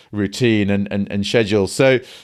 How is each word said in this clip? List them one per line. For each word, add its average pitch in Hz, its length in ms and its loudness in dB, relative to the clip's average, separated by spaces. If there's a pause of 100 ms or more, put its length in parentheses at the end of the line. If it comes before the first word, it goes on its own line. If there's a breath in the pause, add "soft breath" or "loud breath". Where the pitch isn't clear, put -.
(120 loud breath)
routine 104 580 0
and, 101 220 0
and, 101 200 -4
and 101 140 -4
schedule. 104 400 0
So, 131 360 2 (220 loud breath)